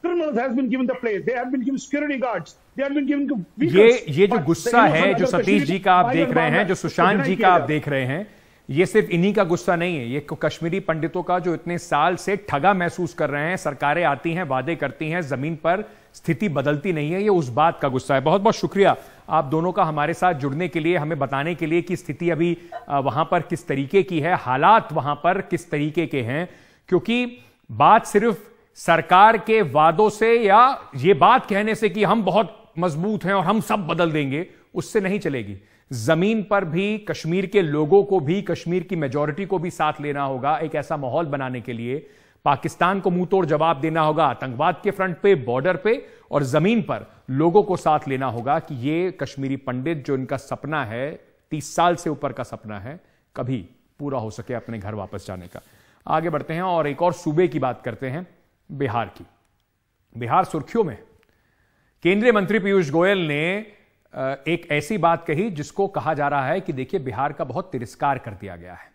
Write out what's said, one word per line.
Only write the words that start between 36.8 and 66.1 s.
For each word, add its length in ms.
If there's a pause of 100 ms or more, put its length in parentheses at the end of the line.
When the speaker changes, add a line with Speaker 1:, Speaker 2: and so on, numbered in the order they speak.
Speaker 2:
कश्मीर 480
के 160
लोगों 420
को 160
भी, 220
कश्मीर 400
की 140
majority 500
को 120
भी 120
साथ 300
लेना 220
होगा 360
एक 160
ऐसा 220
माहौल 300
बनाने 340
के 120
लिए। 380 (340)
पाकिस्तान 560
को 100
मुंह 160
तोड़ 200
जवाब 340
देना 200
होगा 260
आतंकवाद 580
के 60
front 300
पे, 140
border 420
पे, 300 (240)
और 120
जमीन 400
पर 480
लोगों 320
को 140
साथ 320
लेना 180
होगा 320
कि 160
ये 460
कश्मीरी 360
पंडित 500
जो 80
इनका 220
सपना 480
है, 360 (300)
तीस 260
साल 200
से 140
ऊपर 220
का 100
सपना 360
है, 220 (360)
कभी 320 (300)
पूरा 200
हो 120
सके 240
अपने 240
घर 160
वापस 320
जाने 200
का। 140 (460)
आगे 240
बढ़ते 240
हैं 80
और 260
एक 140
और 100
सूबे 360
की 100
बात 260
करते 220
हैं, 200 (460)
बिहार 340
की। 180 (920)
बिहार 260
सुर्खियों 400
में। 140 (1040)
केंद्रीय 300
मंत्री 260
पीयूष 320
गोयल 280
ने, 480 (480)
अ, 200 (140)
एक 220
ऐसी 280
बात 280
कही 240
जिसको 360
कहा 280